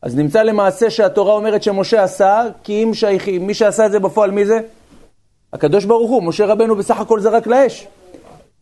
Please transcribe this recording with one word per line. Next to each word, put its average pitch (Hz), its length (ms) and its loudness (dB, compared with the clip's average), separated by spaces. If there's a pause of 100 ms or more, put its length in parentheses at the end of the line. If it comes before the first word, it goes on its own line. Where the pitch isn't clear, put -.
אז 123 140 -8
נמצא 151 280 2
למעשה 208 460 0
שהתורה 202 440 2
אומרת 214 300 -2
שמשה 196 400 0
עשה, 196 400 2 (200)
כי 208 200 -2
אם 226 100 0
שייכים, 190 540 -2
מי 208 60 -4
שעשה 208 320 2
את 208 60 2
זה 208 80 0
בפועל, 196 320 0
מי 202 140 0
זה? 220 140 0 (920)
הקדוש 180 320 0
ברוך 226 240 2
הוא. 240 140 0
משה 170 220 -2
רבנו 220 300 0
בסך 202 240 -4
הכל 220 200 0
זרק 214 280 0
לאש. 254 400 0 (760)